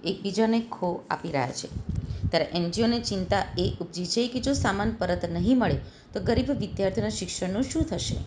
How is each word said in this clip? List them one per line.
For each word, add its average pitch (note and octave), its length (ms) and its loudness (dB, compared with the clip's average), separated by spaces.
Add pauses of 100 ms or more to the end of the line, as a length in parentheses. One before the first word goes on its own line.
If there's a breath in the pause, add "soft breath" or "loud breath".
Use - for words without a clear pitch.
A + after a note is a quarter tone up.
એકબીજાને A3 560 2
ખો F3+ 320 -4 (180)
આપી - 200 -4
રહ્યા B2+ 200 0
છે. - 180 -8 (600 loud breath)
ત્યારે D#3+ 240 2
એન E3+ 180 2
જી G3 120 0
ઓને A#3 180 4
ચિંતા F#3+ 440 0 (140)
એ F3+ 80 2 (140)
ઉપજી F3 260 -4
છે A#3 220 2
કે B3 120 -2
જો C4+ 140 0
સામાન G#3+ 440 2
પરત F3+ 260 0
નહીં F3+ 340 4
મળે D#3+ 200 4 (340 loud breath)
તો G#3 80 -4
ગરીબ A#3+ 300 2
વિદ્યાર્થીઓના G#3 580 0
શિક્ષણનું G3 540 -2
શું D4 200 0
થશે? - 340 -2 (100)